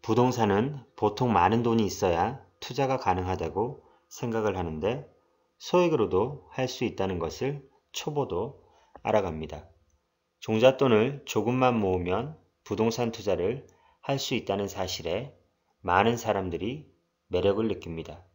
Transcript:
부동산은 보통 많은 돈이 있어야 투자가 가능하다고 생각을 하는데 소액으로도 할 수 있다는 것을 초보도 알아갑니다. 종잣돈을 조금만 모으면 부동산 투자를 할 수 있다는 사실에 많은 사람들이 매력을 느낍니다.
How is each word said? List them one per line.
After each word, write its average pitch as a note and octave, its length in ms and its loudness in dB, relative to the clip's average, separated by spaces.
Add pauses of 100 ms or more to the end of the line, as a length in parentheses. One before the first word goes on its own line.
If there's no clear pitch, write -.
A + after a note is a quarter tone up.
부동산은 A#2+ 800 2 (120)
보통 A2+ 360 0
많은 G2 300 4
돈이 A2+ 240 4
있어야 F#2 580 0 (160)
투자가 C3 380 -2
가능하다고 F#2 840 -2 (280)
생각을 A2 480 -4
하는데 F2+ 520 -4 (460)
소액으로도 C#3 920 0
할 C3 180 -4
수 - 160 -6
있다는 F#2+ 340 -4
것을 B2 480 -6 (240)
초보도 C3+ 760 -6 (340)
알아갑니다. D#2+ 640 -2 (760)
종잣돈을 B2+ 840 4
조금만 A#2+ 560 2
모으면 F#2+ 580 0 (260)
부동산 A2+ 480 0
투자를 G2+ 540 -2 (360)
할 C#3 160 -2
수 - 160 -4
있다는 G2+ 340 -2
사실에 F#2+ 680 -6 (460)
많은 G2+ 380 2
사람들이 G2 680 -4 (420)
매력을 G2 380 0
느낍니다. E2 680 -8